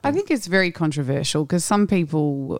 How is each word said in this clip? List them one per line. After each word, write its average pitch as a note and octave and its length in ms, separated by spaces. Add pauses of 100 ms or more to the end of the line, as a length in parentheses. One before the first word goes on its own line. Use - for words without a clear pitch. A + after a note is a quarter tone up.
I C#4+ 80
think G4 180
it's B3 160
very F#3 240
controversial C#3+ 720
'cause E3+ 200
some G#3 220
people D3+ 720